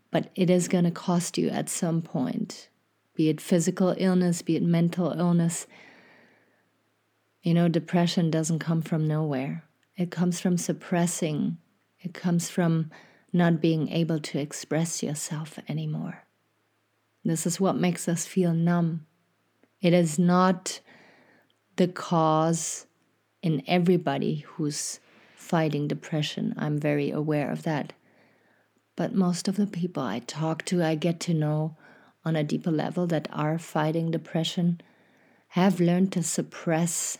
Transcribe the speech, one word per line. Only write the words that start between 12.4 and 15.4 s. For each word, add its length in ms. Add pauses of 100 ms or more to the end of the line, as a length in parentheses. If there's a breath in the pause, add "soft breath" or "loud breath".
from 420 (400 loud breath)
not 300
being 280
able 300
to 200
express 600
yourself 560 (100)